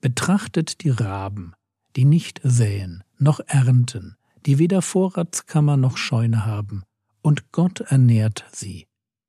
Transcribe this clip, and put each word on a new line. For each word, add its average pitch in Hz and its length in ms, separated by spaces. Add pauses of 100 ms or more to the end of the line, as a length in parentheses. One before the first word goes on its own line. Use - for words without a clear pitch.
„Betrachtet 170 840
die 160 60
Raben, 98 640 (420)
die 131 120
nicht 156 360
säen, 101 640 (140)
noch 147 280
ernten, 123 680 (300)
die 139 120
weder 175 220
Vorratskammer 170 960
noch 131 220
Scheune 113 480
haben, 104 380 (360)
und 147 320
Gott 180 280
ernährt 117 720
sie. - 360 (420)